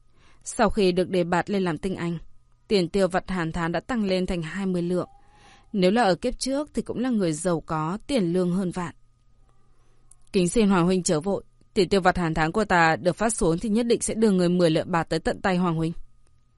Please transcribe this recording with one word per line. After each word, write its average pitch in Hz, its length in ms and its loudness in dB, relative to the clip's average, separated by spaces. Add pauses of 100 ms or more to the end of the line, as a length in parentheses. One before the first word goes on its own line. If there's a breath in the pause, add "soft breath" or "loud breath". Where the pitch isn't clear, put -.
(440 soft breath)
Sau - 260 0
khi 190 220 2
được 175 180 0
đề 180 140 0
bạt 170 260 -2
lên 196 140 -2
làm 170 140 -2
tinh 190 180 -6
anh, 170 220 -6 (540)
tiền 185 180 2
tiêu 196 180 2
vặt 180 220 -4
hàng 170 220 -4
tháng 170 200 -4
đã 175 80 -2
tăng 233 260 -2
lên 185 200 0
thành 180 160 -4
hai 170 240 -6
mươi 180 160 -2
lượng. 175 280 -2 (640 soft breath)
Nếu 185 180 4
là 233 120 4
ở 185 120 4
kiếp - 240 -4
trước 277 340 -4
thì 226 80 -4
cũng - 180 -6
là 254 100 -2
người 196 240 0
giàu 165 280 -2
có, 160 360 -4 (100)
tiền 196 260 0
lương 180 180 0
hơn 180 200 -2
vạn. 180 240 -8 (1400)
"Kính 175 160 2
xin 214 200 2
Hoàng 180 160 4
huynh 185 180 2
chớ 156 160 0
vội, 190 240 -4 (300)
tiền 185 160 2
tiêu 196 120 2
vặt 180 160 4
hàng 165 160 -2
tháng 160 180 0
của 214 140 0
ta 165 300 4
được 180 200 0
phát 226 180 -2
xuống 170 260 0
thì 233 100 -4
nhất 226 160 0
định 233 160 2
sẽ - 120 -4
đưa 220 180 4
người 180 180 4
mười 175 200 4
lượng 160 220 0
bạc 165 120 0
tới 160 160 -2
tận - 220 -4
tay 185 160 0
Hoàng 175 180 0
huynh." 160 160 -2 (680)